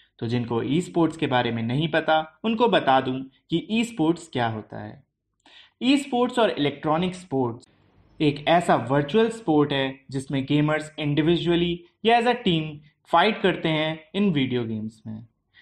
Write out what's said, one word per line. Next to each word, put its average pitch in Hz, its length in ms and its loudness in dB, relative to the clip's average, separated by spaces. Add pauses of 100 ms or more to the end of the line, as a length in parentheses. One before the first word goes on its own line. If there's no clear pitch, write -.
(180)
तो 120 80 -6
जिनको 117 360 -2
ई-स्पोर्ट्स 160 540 0
के 151 100 -2
बारे 127 260 0
में 117 100 -4
नहीं 135 260 -2
पता, 156 560 0
उनको 226 240 2
बता 143 320 4
दूं 131 140 -4 (360)
कि 170 200 -2
ई-स्पोर्ट्स 165 600 -2
क्या 120 160 0
होता 110 360 -8
है। 110 180 -18 (800)
ई-स्पोर्ट्स 247 560 0
और 214 120 4
इलेक्ट्रॉनिक 156 640 -2
स्पोर्ट्स 120 540 -6 (520)
एक 147 280 0
ऐसा 175 280 4 (140)
वर्चुअल 196 400 2
स्पोर्ट 151 420 2
है 135 280 -2 (100)
जिसमें 135 340 -4
गेमर्स 151 540 0
इंडिविजुअली 165 760 0 (300)
या 233 160 4
as 240 140 2
a 240 120 -4
team 156 240 0 (400)
फाइट 196 320 4
करते 170 260 0
हैं 156 300 0 (160)
इन 202 180 2
वीडियो 123 320 0
गेम्स 110 420 -8
में। 110 200 -14 (360)